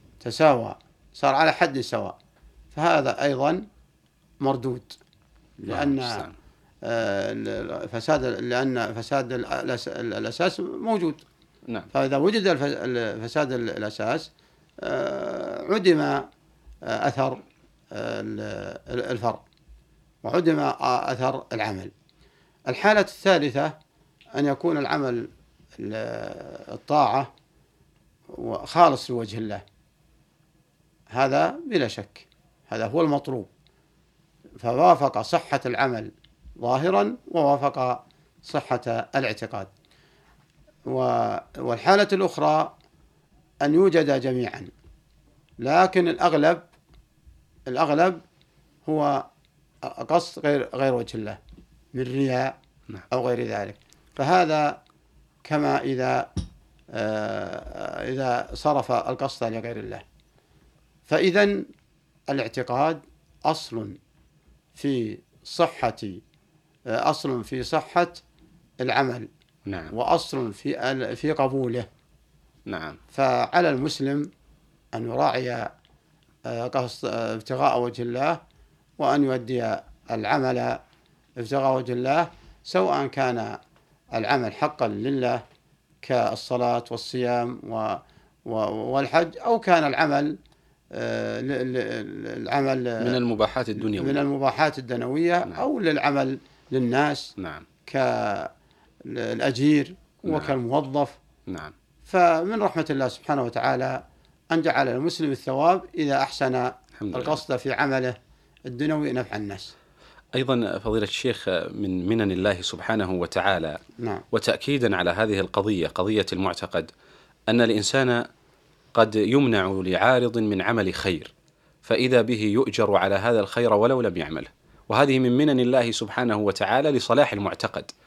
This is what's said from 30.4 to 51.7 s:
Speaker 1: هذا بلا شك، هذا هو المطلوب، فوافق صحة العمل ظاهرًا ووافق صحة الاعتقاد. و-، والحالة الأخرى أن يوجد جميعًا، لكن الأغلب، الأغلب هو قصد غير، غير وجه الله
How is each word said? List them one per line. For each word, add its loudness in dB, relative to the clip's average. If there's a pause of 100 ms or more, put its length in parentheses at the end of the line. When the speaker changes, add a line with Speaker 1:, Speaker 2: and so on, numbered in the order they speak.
Speaker 1:
هذا 2 (120)
بلا 0
شك، -12 (400)
هذا -4
هو 0
المطلوب، 0 (1080)
فوافق 4
صحة -2
العمل -2 (480)
ظاهرًا 0 (120)
ووافق 0 (380)
صحة -2 (360)
الاعتقاد. -4 (1160)
و-، 0 (220)
والحالة 4
الأخرى 0 (840)
أن 4
يوجد 4
جميعًا، -4 (880)
لكن 4
الأغلب، 4 (1080)
الأغلب 2 (680)
هو 0 (560)
قصد -2
غير، 2
غير 2
وجه -4
الله -8 (560)